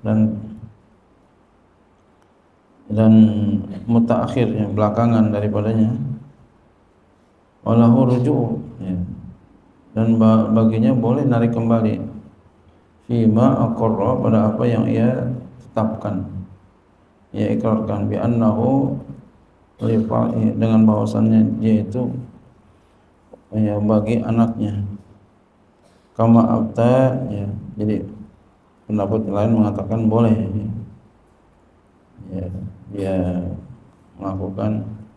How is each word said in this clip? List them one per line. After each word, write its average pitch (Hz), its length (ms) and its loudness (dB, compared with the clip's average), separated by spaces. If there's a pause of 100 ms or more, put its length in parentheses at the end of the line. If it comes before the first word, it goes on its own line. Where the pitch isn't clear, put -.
dan, 110 320 2 (2500)
dan 110 220 6 (760)
mutaakhir, 117 640 0
ya, 107 180 -2
belakangan 107 640 2
daripadanya, 104 560 0 (1800)
walahu 117 480 4
ruju', 123 480 0 (220)
ya, 95 100 -6 (1040)
dan 113 240 2
ba-, 110 320 4
baginya 113 400 4
boleh 123 320 0
narik 117 320 0
kembali, 113 400 0 (1120)
fima 117 640 2
aqarra, 110 480 -2
pada 110 180 2 (140)
apa 123 160 -2
yang 113 160 0
ia 113 480 0 (320)
tetapkan, 101 640 -4 (1040)
ia 107 240 -2
ikrarkan, 104 480 -2
bi 104 160 -4
annahu 120 800 0 (800)
lifa'i, 113 800 0
dengan 113 240 4
bahwasannya 110 720 2
dia 110 320 0
itu, 123 240 -6 (1400)
ya, 104 240 0
bagi 107 400 0
anaknya, 110 640 -2 (1400)
kama 117 240 6
abta, 120 720 2 (160)
ya. 101 160 -6 (320)
Jadi 104 240 -2 (800)
pendapat 107 400 -2
lain 104 320 0
mengatakan 104 480 -2
boleh, 113 320 2
ya. 95 320 -4 (1600)
Ya, 92 180 -10 (460)
dia 95 240 -4 (1040)
melakukan 98 640 -6 (320)